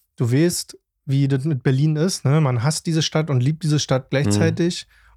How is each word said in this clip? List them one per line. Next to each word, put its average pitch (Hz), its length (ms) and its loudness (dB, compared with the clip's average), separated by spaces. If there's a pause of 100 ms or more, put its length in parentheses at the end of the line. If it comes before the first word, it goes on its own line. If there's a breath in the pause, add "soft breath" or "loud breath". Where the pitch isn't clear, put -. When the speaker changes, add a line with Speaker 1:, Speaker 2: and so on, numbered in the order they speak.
(160)
Speaker 1:
du 117 140 -2
weißt, 165 460 0 (300)
wie 139 220 2
das 135 160 0
mit 151 180 -2
Berlin 143 340 2
ist, 175 280 -2
ne? 147 160 2
Man 123 240 0
hasst 156 220 -2
diese 160 160 0
Stadt 160 280 -2
und 127 100 0
liebt 151 220 -2
diese 151 160 0
Stadt - 320 -2
gleichzeitig. 165 800 0
Speaker 2:
Mhm. - 60 -20 (220 soft breath)